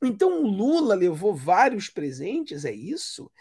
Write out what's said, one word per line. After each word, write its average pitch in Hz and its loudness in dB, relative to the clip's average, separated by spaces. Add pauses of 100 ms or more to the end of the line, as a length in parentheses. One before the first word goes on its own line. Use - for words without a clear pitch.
então 320 2
o 247 2
Lula 233 2
levou 180 2
vários 196 2
presentes, 147 -6
é 117 -4
isso? 170 -10 (120)